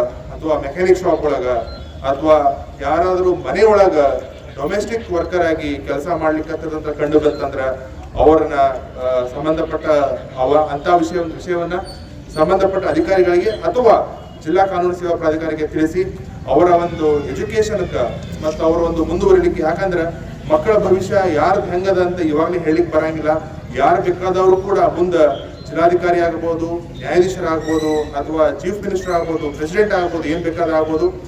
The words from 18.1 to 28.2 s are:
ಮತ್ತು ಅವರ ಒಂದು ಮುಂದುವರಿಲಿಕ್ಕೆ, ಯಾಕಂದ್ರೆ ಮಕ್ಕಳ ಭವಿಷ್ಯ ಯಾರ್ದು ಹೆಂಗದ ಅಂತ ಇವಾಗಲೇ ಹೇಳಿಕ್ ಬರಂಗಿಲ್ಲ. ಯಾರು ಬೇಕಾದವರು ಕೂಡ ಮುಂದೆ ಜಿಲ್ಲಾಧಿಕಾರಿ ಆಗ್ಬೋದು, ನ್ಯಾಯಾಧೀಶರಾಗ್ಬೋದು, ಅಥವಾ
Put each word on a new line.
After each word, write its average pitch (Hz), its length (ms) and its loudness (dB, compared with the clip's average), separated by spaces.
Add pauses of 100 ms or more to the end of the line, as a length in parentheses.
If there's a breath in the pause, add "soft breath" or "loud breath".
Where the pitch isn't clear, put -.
ಮತ್ತು 156 200 -2
ಅವರ 165 120 2
ಒಂದು 160 280 0
ಮುಂದುವರಿಲಿಕ್ಕೆ, 180 580 2
ಯಾಕಂದ್ರೆ 170 400 0 (500)
ಮಕ್ಕಳ 202 260 2
ಭವಿಷ್ಯ 185 560 2
ಯಾರ್ದು 175 360 2
ಹೆಂಗದ 185 320 0
ಅಂತ 175 180 -2
ಇವಾಗಲೇ 165 380 0
ಹೇಳಿಕ್ 160 340 0
ಬರಂಗಿಲ್ಲ. 156 360 0 (480)
ಯಾರು 165 260 4
ಬೇಕಾದವರು 185 540 2
ಕೂಡ 190 220 0
ಮುಂದೆ 160 720 2 (140)
ಜಿಲ್ಲಾಧಿಕಾರಿ 170 540 2
ಆಗ್ಬೋದು, 165 800 -4
ನ್ಯಾಯಾಧೀಶರಾಗ್ಬೋದು, 156 1040 0
ಅಥವಾ 147 480 0